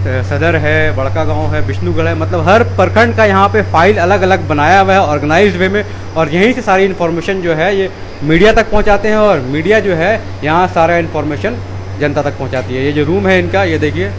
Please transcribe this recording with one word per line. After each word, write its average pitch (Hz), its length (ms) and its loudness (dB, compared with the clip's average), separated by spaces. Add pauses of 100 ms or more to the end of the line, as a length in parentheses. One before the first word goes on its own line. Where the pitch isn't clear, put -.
अ, 131 200 -2
सदर 156 320 0
है, 151 400 0
बड़का 156 280 -2
गांव 151 320 -2
है, 151 60 0
विष्णुगढ़ 160 460 -2
है, 165 80 0
मतलब 165 340 -2
हर 226 140 4
प्रखंड 214 520 0
का 220 100 2
यहाँ 196 240 2
पे 208 120 0
फाइल 185 360 2
अलग-अलग 185 500 0
बनाया 156 320 4
हुआ 190 140 2
है 196 60 4
ऑर्गेनाइज्ड 160 580 2
वे 185 120 0
में, 202 160 -2 (320)
और 160 120 0
यहीं 190 240 2
से 247 80 -4
सारी 196 240 2
इन्फॉर्मेशन 175 560 -2
जो 170 120 0
है 180 240 0
ये 190 140 -2 (320)
मीडिया 175 300 4
तक 226 180 2
पहुँचाते 208 360 2
हैं 214 100 2
और 208 220 4
मीडिया 156 400 0
जो 196 160 -2
है 190 260 0 (220)
यहाँ 165 240 2
सारा 170 300 2
इन्फॉर्मेशन 156 600 -4 (420)
जनता 147 220 -2
तक 143 160 -4
पहुँचाती 127 380 -6
है। 131 100 -2
ये 147 60 -2
जो 147 120 0
रूम 190 240 0
है 190 120 2
इनका, 175 240 -2
ये 165 160 -2
देखिए 156 400 -2